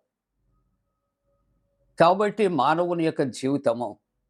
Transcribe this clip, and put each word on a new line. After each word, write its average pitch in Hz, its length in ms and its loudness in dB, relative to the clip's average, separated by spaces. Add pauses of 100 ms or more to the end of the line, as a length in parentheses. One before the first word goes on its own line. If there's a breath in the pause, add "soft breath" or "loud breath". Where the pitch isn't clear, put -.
(2000)
కాబట్టి 196 480 2
మానవుని 170 560 0
యొక్క 156 180 -2
జీవితము 123 760 -4 (320)